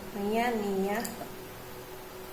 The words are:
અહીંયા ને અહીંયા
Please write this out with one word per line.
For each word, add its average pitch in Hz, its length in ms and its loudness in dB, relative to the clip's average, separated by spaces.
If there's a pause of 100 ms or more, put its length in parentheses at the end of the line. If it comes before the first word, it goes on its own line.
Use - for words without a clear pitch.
(160)
અહીંયા 220 400 4
ને 208 100 2
અહીંયા 202 380 4 (1300)